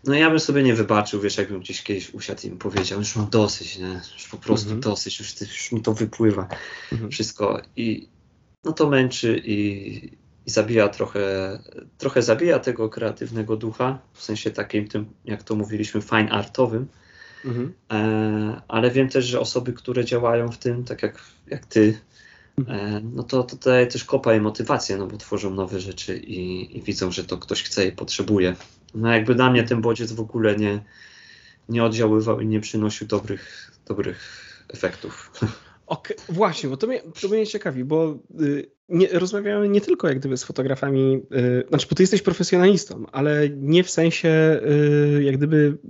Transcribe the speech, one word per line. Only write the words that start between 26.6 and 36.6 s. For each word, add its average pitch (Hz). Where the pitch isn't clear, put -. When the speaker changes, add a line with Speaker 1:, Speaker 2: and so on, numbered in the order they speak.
Speaker 1:
i 82
widzą, 95
że 90
to 90
ktoś -
chce 98
i 90
potrzebuje. 95
No 113
jakby 113
na 127
mnie 117
ten 117
bodziec 113
w 110
ogóle 110
nie, 104
nie 117
oddziaływał 110
i 110
nie 107
przynosił 107
dobrych, -
dobrych -
efektów. -
<laughs> -
Speaker 2:
Okej, -
właśnie, 175